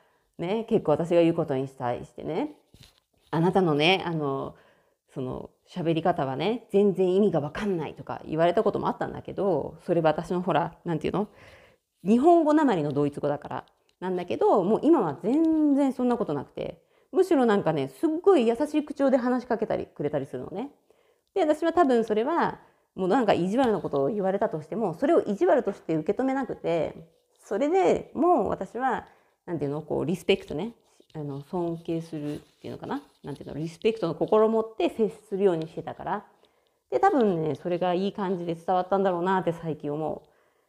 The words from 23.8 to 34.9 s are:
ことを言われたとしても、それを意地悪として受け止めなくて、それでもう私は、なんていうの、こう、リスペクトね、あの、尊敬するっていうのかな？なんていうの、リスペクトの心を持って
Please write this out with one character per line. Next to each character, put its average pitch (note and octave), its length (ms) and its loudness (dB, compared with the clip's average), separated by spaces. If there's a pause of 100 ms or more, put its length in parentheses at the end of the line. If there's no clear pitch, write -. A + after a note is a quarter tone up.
こ D#3 80 -6
と C#3+ 160 0
を C#3 40 0
言 G#3 140 -4
わ F#3+ 100 0
れ G3+ 80 -2
た A3 80 0
と D#3+ 120 -8
し D3 60 -14
て - 80 -10
も、 G3 200 -2
そ G#3 120 -2
れ E4+ 80 4
を C4 80 4
意 G3+ 140 -4
地 E4+ 100 0
悪 D4+ 160 4
と G3 100 -4
し - 80 -14
て - 140 -4
受 D#3 180 0
け G3+ 80 -6
止 B3+ 40 -2
め C4 100 0
な C4+ 100 -4
く - 120 -8
て、 E3 520 -4 (300)
そ - 180 -6
れ C#4 120 0
で F4+ 460 2
も D4+ 320 2
う - 20 -2
私 F#3 300 -6
は、 B3 280 -4 (400)
な F3+ 80 -6
ん D#3 40 -2
て C#3+ 60 -4
い C#3 40 -2
う - 20 -4
の、 D3+ 120 -6
こ C#3 180 -4
う、 C3+ 60 -4
リ F3 100 -2
ス - 80 -10
ペ - 140 2
ク - 80 -18
ト D3+ 80 -10
ね、 G#3 200 -8 (400)
あ D#3 40 -12
の、 C#3+ 240 -10
尊 E3+ 360 -6
敬 E3 220 -6
す E3 160 -12
る D3 200 -6
っ - 20 -10 (220)
て - 60 -16
い A#2 40 -12
う - 20 -10
の A#2 60 -12
か - 80 -16
な？ C#4 160 -6 (200)
な D3 100 -10
ん C3 40 -10
て - 60 -14
い - 40 -18
う - 20 -14
の、 C3 60 -10
リ D#3 140 -6
ス E3 100 -18
ペ A3 140 0
ク A3 80 -8
ト E3+ 80 0
の D#3+ 60 -4
心 G#3+ 320 2
を - 20 4
持 A3 140 0
っ A3 140 -12
て E4+ 140 0